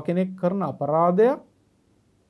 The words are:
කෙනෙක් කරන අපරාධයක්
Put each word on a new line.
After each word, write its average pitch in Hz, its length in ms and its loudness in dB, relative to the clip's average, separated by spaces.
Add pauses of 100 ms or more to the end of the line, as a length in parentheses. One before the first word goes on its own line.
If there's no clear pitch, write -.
කෙනෙක් 180 320 -2
කරන 185 300 -2
අපරාධයක් 170 800 2 (880)